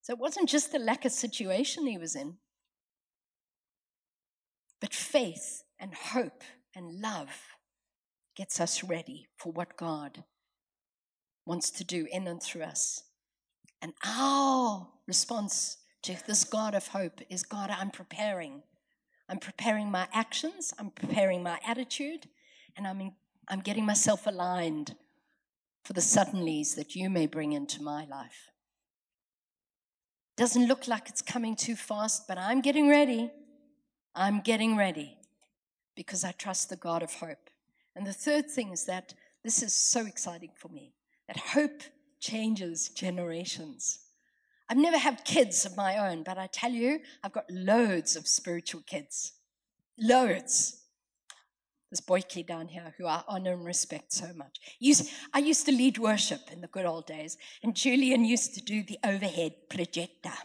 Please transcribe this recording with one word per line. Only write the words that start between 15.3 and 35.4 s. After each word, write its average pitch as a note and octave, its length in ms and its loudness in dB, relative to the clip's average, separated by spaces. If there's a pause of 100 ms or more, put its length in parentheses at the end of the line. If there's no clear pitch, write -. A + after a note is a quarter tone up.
to F#3 140 -6 (100)
this G#3 180 4
God G#3+ 300 -2
of G3 140 -2
hope F#3+ 320 -6 (100)
is, F3+ 120 -6
"God, G3+ 280 -6
I'm G3 200 -4
preparing. F3 720 -6 (680)
I'm F#3+ 100 -8
preparing G#3 520 -2
my F#3 220 -2
actions, D#4 680 -4
I'm G#3 120 -10
preparing F#3+ 520 2
my F3 240 -4
attitude, C4 640 -6 (480)
and G3+ 100 -6
I'm F#3+ 140 -6
in-, F#3+ 160 -10 (320)
I'm F#3+ 120 -4
getting G#3 260 0
myself G#3 400 4
aligned F3+ 680 -2 (880)
for - 80 -12
the F#3 80 0
suddenlies E3 760 2
that D3 200 -8
you F#3 140 -2
may E3+ 180 2
bring D3+ 260 -2
into C#3+ 300 -4
my D3 220 -6
life. - 460 -14 (1900)
Doesn't B3 300 6
look B3+ 200 2
like A3+ 220 -2
it's - 140 -6
coming A3+ 340 -4
too A#3 200 -2
fast, G#3+ 520 -4
but F#3 100 -4
I'm A3 220 2
getting C#4+ 280 6
ready. C4 420 6 (840)
I'm G3 260 2
getting A3 360 2
ready E3 420 0 (760)